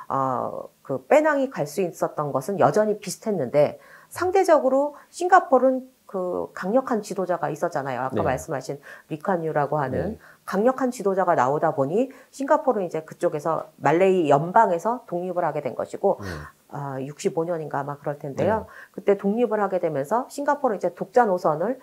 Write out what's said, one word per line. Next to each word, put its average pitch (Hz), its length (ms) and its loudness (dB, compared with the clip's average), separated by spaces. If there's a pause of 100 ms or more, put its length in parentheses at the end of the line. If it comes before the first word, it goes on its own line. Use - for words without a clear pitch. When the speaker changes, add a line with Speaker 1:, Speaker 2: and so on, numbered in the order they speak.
Speaker 1:
어, 127 560 -2 (180)
그 135 240 -6
빼낭이 285 420 4
갈 175 160 -4
수 170 160 -6
있었던 160 500 -4
것은 156 280 -4
여전히 208 400 4
비슷했는데 147 800 0 (300)
상대적으로 294 840 2 (140)
싱가포르는 262 800 2 (160)
그 180 480 -4
강력한 226 480 -2
지도자가 175 480 -4
있었잖아요. 143 500 -4
아까 131 160 -4
Speaker 2:
네. - 60 0
Speaker 1:
말씀하신 139 580 -4 (300)
리칸유라고 156 680 -2
하는 135 320 -4
Speaker 2:
네. 226 60 -10 (280)
Speaker 1:
강력한 254 460 0
지도자가 185 420 0
나오다 147 400 2
보니 185 380 0 (180)
싱가포르는 269 560 0
이제 160 160 -6
그쪽에서 156 640 -4 (120)
말레이 175 520 4
연방에서 185 800 4
독립을 175 360 -4
하게 147 180 -2
된 117 140 -6
것이고 - 460 -2
Speaker 2:
네. 98 60 -8 (420)
Speaker 1:
아, 139 320 -8
육십오 151 420 -4
년인가 160 360 -4
아마 143 180 -6
그럴 147 220 -6
텐데요. 156 400 -2
Speaker 2:
네. - 60 -10 (260)
Speaker 1:
그때 - 260 2
독립을 214 420 0
하게 190 200 0
되면서 165 500 -2
싱가포르 285 460 0
이제 180 180 -2
독자 233 320 2
노선을 180 580 0